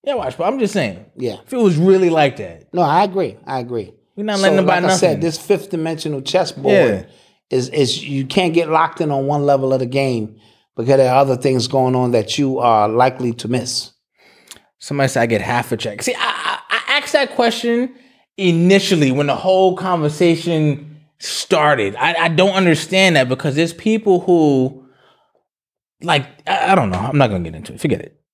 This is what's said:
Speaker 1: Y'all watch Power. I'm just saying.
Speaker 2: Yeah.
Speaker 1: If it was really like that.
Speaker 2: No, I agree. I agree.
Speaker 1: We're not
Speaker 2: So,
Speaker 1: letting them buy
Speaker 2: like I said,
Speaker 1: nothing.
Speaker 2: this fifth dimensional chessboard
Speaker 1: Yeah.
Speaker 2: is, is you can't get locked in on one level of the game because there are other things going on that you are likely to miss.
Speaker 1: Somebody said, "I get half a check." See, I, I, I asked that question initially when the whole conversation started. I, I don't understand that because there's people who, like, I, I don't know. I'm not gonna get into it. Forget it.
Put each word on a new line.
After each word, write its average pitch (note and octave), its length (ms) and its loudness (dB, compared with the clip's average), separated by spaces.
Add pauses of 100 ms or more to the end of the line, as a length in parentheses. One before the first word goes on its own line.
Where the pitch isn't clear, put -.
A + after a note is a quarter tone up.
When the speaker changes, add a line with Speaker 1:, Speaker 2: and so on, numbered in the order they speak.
Speaker 1:
Y'all C#4 140 -4
watch C#3 220 -8
Power. E3+ 80 -2
I'm C4 120 -2
just G#3 140 -2
saying. G#2 320 -4 (100)
Speaker 2:
Yeah. A2+ 300 -6
Speaker 1:
If - 80 -12
it B3+ 60 -4
was F#3+ 180 4
really F#3 320 4
like D#3 300 2
that. F2+ 340 -14
Speaker 2:
No, F3+ 80 -2
I E3 240 2
agree. F3+ 320 -4 (100)
I C3 140 -6
agree. A#2 320 -8 (240)
Speaker 1:
We're G3+ 80 -8
not G#3 140 -2
Speaker 2:
So, G3 60 0
Speaker 1:
letting F#3+ 120 4
them F#3 100 2
buy F3+ 140 2
Speaker 2:
like F#3+ 120 0
I F#3 40 2
said, F#3 120 2
Speaker 1:
nothing. C#3+ 120 0
Speaker 2:
this E3 180 -2
fifth F#3+ 300 -2
dimensional D#3+ 540 -6
chessboard F#3 500 0
Speaker 1:
Yeah. A2+ 320 2 (460)
Speaker 2:
is, B2+ 180 -2
is C3+ 340 -2
you C3+ 220 -4
can't F3 300 0
get E3 160 0
locked D#3+ 320 0
in D3+ 80 -2
on C3+ 160 -2
one C#3+ 180 0
level C3+ 300 2
of C3 60 0
the B2+ 60 -2
game B2 540 -4 (340)
because B2+ 220 2
there B2+ 160 4
are C3 80 4
other C3+ 160 2
things C3 320 0
going C3 260 0
on B2 180 0
that A2 260 -2
you C3 200 0
are A2 300 4
likely B2 460 0
to A#2 140 -12
miss. - 440 -6 (880)
Speaker 1:
Somebody C#3 300 -2
said, B2 140 0
"I A#2+ 40 2
get A2 160 0
half A#2+ 280 -4
a A#2 60 -2
check." G#2+ 260 -10
See, - 120 -4
I, - 40 -10
I, - 400 -4 (120)
I B3+ 280 -2
asked C#4+ 140 -6
that C#4+ 220 0
question A#3 600 0 (440)
initially F3 720 2
when C#3+ 140 0
the C3+ 100 0
whole F#3+ 400 2
conversation D#3+ 1200 0 (200)
started. C#3+ 760 -2
I, D3+ 180 -2 (100)
I E3+ 40 0
don't F3+ 260 2
understand F3+ 640 2
that B2+ 120 4
because C3 260 -4
there's E3 200 0
people G#3+ 460 2
who, D3 680 2 (1160)
like, D#3 240 0 (200)
I, F#3+ 260 0
I - 20 6
don't A#2+ 160 2
know. F2+ 80 -2
I'm C3+ 200 -2
not C3 100 4
gonna F2+ 160 -2
get E2 100 -10
into D2+ 200 -16
it. - 60 -18
Forget C3+ 200 -2
it. - 200 -20 (140)